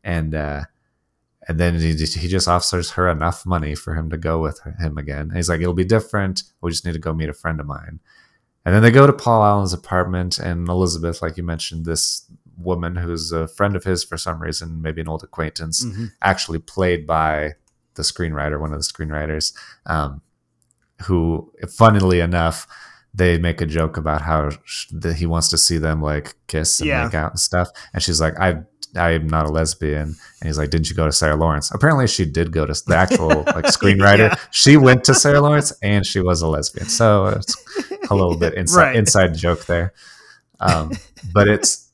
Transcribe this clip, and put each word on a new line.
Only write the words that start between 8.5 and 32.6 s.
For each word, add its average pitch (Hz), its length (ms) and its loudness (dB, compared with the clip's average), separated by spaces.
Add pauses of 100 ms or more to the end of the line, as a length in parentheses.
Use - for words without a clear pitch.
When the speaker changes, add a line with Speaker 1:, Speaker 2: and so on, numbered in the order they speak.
Speaker 1:
And 90 100 2
then 107 80 6
they 117 80 8
go 139 160 8
to 143 60 6
Paul 117 320 2
Allen's 101 280 2
apartment, 90 640 -2
and 85 300 -4
Elizabeth, 85 540 -2
like 82 160 -6
you 87 60 -8
mentioned, 82 420 -8
this - 400 -4 (320)
woman 87 380 -4
who's 85 360 -6
a 82 160 -4
friend 101 260 0
of 90 100 -6
his 92 200 -2
for 82 140 -10
some 82 240 -8
reason, 80 400 -8
maybe 80 180 -6
an 80 80 -8
old 80 160 -8
acquaintance, 80 600 -8
Speaker 2:
Mm-hmm. 113 220 -8 (140)
Speaker 1:
actually 92 380 0
played 87 480 -2
by 78 460 -2 (420)
the 80 80 -10
screenwriter, 76 580 -4
one 78 120 -6
of 73 60 -8
the 71 60 -6
screenwriters, 78 680 -6 (320)
um, 76 340 -4 (840)
who, 82 460 0 (200)
funnily 98 500 4
enough, 85 460 0 (480)
they 90 240 4
make 85 240 -2
a 82 40 -2
joke 78 300 -2
about 76 260 -2
how 78 280 0 (140)
sh-, - 280 -12
that 80 240 -4
he 78 100 -2
wants 82 220 0
to 82 100 0
see 85 200 2
them, 78 240 -2
like, 76 320 -4 (120)
kiss - 340 -2
and 156 80 -4
Speaker 2:
Yeah. 127 160 0
Speaker 1:
make 113 100 -6
out 78 180 -2
and - 80 -6
stuff. 90 300 0 (240)
And 90 80 -2
she's 82 180 0
like, 78 180 -2
"I, 87 200 0 (360)
I 85 180 2
am 80 140 0
not 78 200 0
a 76 40 -2
lesbian." 78 640 -2 (260)
And - 80 -6
he's 76 100 -4
like, 73 120 -2
"Didn't 80 200 0
you - 60 -8
go 80 100 0
to 73 60 0
Sarah 76 240 2
Lawrence?" 76 360 0
Apparently 139 340 2
she 101 200 0
did 82 260 -2
go 80 140 0